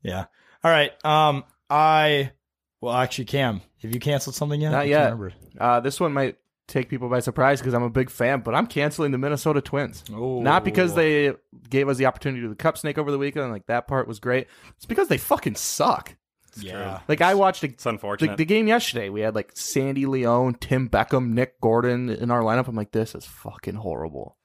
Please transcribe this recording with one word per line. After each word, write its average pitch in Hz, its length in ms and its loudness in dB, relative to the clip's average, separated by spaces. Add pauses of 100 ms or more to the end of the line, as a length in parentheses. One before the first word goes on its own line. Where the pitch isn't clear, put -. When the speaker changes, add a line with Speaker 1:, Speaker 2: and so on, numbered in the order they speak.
Speaker 1:
Yeah. 92 220 -6 (380)
All 165 80 6
right. 147 200 4 (140)
Um, 151 400 4 (240)
I, 151 600 4 (500)
well, 120 120 -4
actually, 127 320 0
Cam, 120 360 0 (200)
have 110 120 -8
you 123 60 -4
canceled 143 360 -2
something 147 240 -2
yet? 151 120 0
Speaker 2:
Not 131 80 2
Speaker 1:
I - 20 0
can't 143 80 0
Speaker 2:
yet. 147 160 6
Speaker 1:
remember. 110 280 -2 (260)
Speaker 2:
Uh, 120 200 4
this 135 200 -4
one 160 140 0
might 135 240 -2 (300)
take 131 220 -2
people 123 200 -6
by 123 100 2
surprise 131 420 2
'cause 123 120 -2
I'm 120 100 2
a 120 60 0
big 127 200 0
fan, 127 320 0
but 113 120 -4
I'm 190 140 2
canceling 147 440 -2
the 127 60 -2
Minnesota 143 440 0
Twins. 139 420 -6 (100)
Speaker 1:
Oh. 123 280 -4
Speaker 2:
Not 151 220 4
because 185 300 0
they 151 400 4 (360)
gave 135 200 2
us 135 80 0
the 131 80 2
opportunity 127 360 -2
to 117 60 -8
do - 20 -6
the 107 60 -10
Cup 160 220 -2
Snake 147 200 -4
over 147 140 -2
the 143 60 0
weekend, 139 340 -4
like, 101 160 -10
that 120 200 -2
part 135 200 -2
was 110 120 -10
great. 123 280 -2 (300)
It's - 80 -20
because 359 220 0
they 175 100 2
fucking - 380 0
suck. - 600 -2 (440)
Speaker 1:
Yeah. 95 480 -10
Speaker 2:
Like, 156 140 0
I 190 140 4
watched 190 280 2
a, 151 40 -4
Speaker 3:
It's - 180 -10
unfortunate. 107 460 -2
Speaker 2:
the, 101 60 -8
the - 80 0
game 214 220 2
yesterday. 214 420 0
We 104 120 -4
had, 107 140 0
like, 104 180 -4
Sandy 135 520 -2
Leone, 127 500 2
Tim 131 340 -2
Beckham, 120 420 0
Nick 123 300 -2
Gordon 123 480 2
in 120 220 -4
our 120 100 2
lineup. 117 260 2
I'm 117 80 -8
like, 107 160 -6
"This 113 240 -2
is - 100 -14
fucking - 500 -12
horrible." 78 680 -8